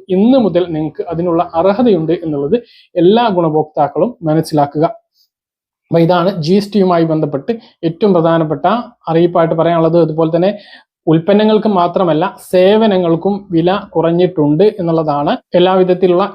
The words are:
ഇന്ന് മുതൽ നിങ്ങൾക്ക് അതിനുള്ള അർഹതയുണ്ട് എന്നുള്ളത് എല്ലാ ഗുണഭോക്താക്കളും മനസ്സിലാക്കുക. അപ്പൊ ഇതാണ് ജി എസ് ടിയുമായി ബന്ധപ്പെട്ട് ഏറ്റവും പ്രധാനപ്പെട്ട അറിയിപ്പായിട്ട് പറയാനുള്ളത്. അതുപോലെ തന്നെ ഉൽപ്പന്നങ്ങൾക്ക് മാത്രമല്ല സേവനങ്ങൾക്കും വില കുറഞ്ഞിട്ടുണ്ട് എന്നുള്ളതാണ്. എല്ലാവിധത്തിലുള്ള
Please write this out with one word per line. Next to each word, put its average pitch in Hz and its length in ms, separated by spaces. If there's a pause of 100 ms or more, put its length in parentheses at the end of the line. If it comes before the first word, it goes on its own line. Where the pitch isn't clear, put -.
(180)
ഇന്ന് 247 280
മുതൽ 175 200 (120)
നിങ്ങൾക്ക് 156 280 (100)
അതിനുള്ള 170 340 (120)
അർഹതയുണ്ട് 190 600
എന്നുള്ളത് 151 340 (460)
എല്ലാ 220 220 (140)
ഗുണഭോക്താക്കളും 156 760 (160)
മനസ്സിലാക്കുക. 156 560 (1040)
അപ്പൊ 170 140
ഇതാണ് 175 240 (160)
ജി 170 140
എസ് 202 120
ടിയുമായി 180 380
ബന്ധപ്പെട്ട് 151 420 (360)
ഏറ്റവും 202 280
പ്രധാനപ്പെട്ട 160 500 (440)
അറിയിപ്പായിട്ട് 165 500
പറയാനുള്ളത്. 165 360 (100)
അതുപോലെ 160 280
തന്നെ 175 160 (640)
ഉൽപ്പന്നങ്ങൾക്ക് 208 640
മാത്രമല്ല 170 460 (260)
സേവനങ്ങൾക്കും 190 880 (180)
വില 165 160 (240)
കുറഞ്ഞിട്ടുണ്ട് 165 680 (160)
എന്നുള്ളതാണ്. 160 540 (240)
എല്ലാവിധത്തിലുള്ള 185 760